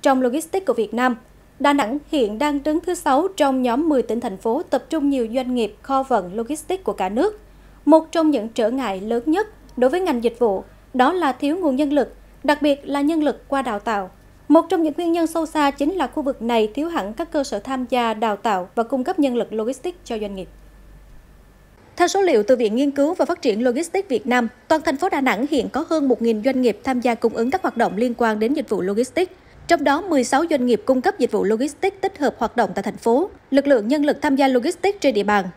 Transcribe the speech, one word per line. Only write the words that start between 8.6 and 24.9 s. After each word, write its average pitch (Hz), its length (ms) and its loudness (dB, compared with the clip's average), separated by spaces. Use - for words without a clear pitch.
ngại 226 320 -4
lớn 233 240 -2
nhất 370 220 2
đối 247 120 4
với 349 100 0
ngành 277 240 0
dịch 226 160 -2
vụ 202 240 0
đó 254 200 4
là 320 180 0
thiếu 294 260 -2
nguồn 302 180 0
nhân 285 180 0
lực, 294 200 0
đặc 294 180 2
biệt 285 220 2
là 285 180 -4
nhân 302 220 0
lực 269 240 -2
qua 277 140 -2
đào 208 180 -4
tạo. 202 300 -4
Một 311 220 6
trong 339 140 2
những 302 140 -2
nguyên 339 140 -2
nhân 330 160 2
sâu 320 180 -2
xa 294 260 0
chính 285 240 -2
là 320 120 0
khu 311 160 -6
vực 262 180 -4
này 226 320 0
thiếu 302 140 -4
hẳn 220 260 -6
các 330 180 -8
cơ 294 120 -2
sở 302 160 -6
tham 262 300 -6
gia 233 240 0
đào 214 220 -2
tạo 196 400 -2
và 233 80 0
cung 254 200 -2
cấp 349 160 -4
nhân 262 160 2
lực 226 180 -2
logistics 254 500 -6
cho 233 140 -8
doanh 202 180 -8
nghiệp. 185 120 -12
Theo 349 100 4
số 392 140 2
liệu 285 220 4
từ 254 120 6
Viện 220 200 0
Nghiên 277 160 2
cứu 285 220 2
và 294 120 0
Phát 339 160 -4
triển 220 220 0
Logistics 330 460 -2
Việt 226 180 -2
Nam, 240 200 2
toàn 311 140 2
thành 311 160 -2